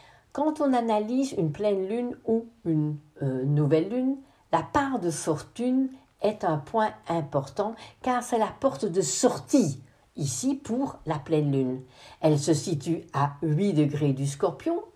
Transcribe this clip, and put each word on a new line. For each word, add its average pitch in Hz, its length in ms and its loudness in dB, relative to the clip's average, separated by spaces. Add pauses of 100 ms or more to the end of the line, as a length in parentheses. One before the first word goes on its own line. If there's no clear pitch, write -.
(320)
Quand 302 300 0
on 285 100 4
analyse 233 640 2
une 160 180 0
pleine 196 380 0
lune 240 260 -4 (100)
ou 226 200 0 (180)
une, 151 320 0 (260)
euh, 131 220 -2
nouvelle 151 460 2
lune, 254 260 0 (380)
la 160 100 2
part 269 360 0
de 170 120 -2
fortune 247 800 -2 (320)
est 208 240 -2
un 156 120 2
point 214 340 0 (180)
important 170 640 -2 (260)
car 247 220 -2
c'est 240 140 -2
la 214 240 0
porte 262 240 0
de 185 160 0
sortie - 840 2 (320)
ici 254 400 -2
pour 262 500 -4
la 156 140 -4
pleine 151 320 0
lune. 131 300 0 (400)
Elle 151 180 4
se 160 140 4
situe 165 600 -2
à 143 280 0
huit 170 320 2
degrés 143 400 2
du 135 120 -4
Scorpion 170 560 -2 (140)